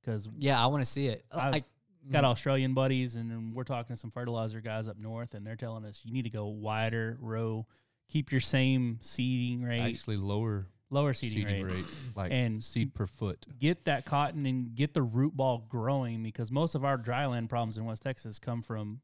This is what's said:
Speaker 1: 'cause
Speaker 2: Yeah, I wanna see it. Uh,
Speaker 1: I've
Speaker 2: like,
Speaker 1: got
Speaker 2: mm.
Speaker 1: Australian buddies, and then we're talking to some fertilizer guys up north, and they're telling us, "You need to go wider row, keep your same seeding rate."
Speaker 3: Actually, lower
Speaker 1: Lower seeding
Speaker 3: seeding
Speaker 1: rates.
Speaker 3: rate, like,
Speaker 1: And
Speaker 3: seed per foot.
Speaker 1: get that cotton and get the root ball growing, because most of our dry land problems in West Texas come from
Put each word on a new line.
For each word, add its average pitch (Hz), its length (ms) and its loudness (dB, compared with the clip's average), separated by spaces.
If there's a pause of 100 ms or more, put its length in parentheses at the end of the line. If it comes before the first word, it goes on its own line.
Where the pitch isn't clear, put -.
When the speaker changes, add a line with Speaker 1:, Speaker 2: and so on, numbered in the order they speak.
Speaker 1:
'cause 107 320 -4
Speaker 2:
Yeah, 139 260 4
I 123 40 6
wanna 139 180 4
see 139 220 0
it. 110 240 -2
Uh, - 80 -4
Speaker 1:
I've 135 140 2
Speaker 2:
like, 151 120 2 (460)
Speaker 1:
got 143 140 6
Speaker 2:
mm. - 20 8
Speaker 1:
Australian 131 480 4
buddies, 131 420 4
and 113 140 -4
then 113 240 -6
we're 127 100 -4
talking 120 320 -4
to - 40 -12
some 113 100 -8
fertilizer 113 500 -4
guys 110 280 -4
up 110 100 -10
north, 113 360 -8
and 101 120 -10
they're 113 100 -8
telling 113 300 -8
us, 101 180 -14
"You 117 80 -8
need 127 120 0
to 113 60 -4
go 107 180 -4
wider 110 720 0
row, 113 460 -2 (420)
keep 151 240 0
your 131 100 6
same 131 580 4
seeding 123 640 0
rate." 120 180 0
Speaker 3:
Actually, 117 380 -2
lower 101 480 0 (240)
Speaker 1:
Lower 139 240 2
seeding 104 320 -2
Speaker 3:
seeding 98 180 0
Speaker 1:
rates. 92 180 -2
Speaker 3:
rate, 123 340 -10
like, 92 160 -2
Speaker 1:
And 113 300 2
Speaker 3:
seed 117 320 0
per 101 120 0
foot. - 400 -6 (120)
Speaker 1:
get 156 280 2
that 139 180 0
cotton 147 420 0
and 127 300 0
get 143 160 2
the 151 100 2
root 127 340 2
ball 131 220 2 (100)
growing, 120 540 -2
because 110 300 -4
most 160 220 2
of 135 100 0
our 139 120 2
dry 123 300 0
land 117 220 0
problems 113 300 -2
in 110 60 -4
West 110 180 -6
Texas 113 360 -8
come 120 240 -4
from 107 420 -6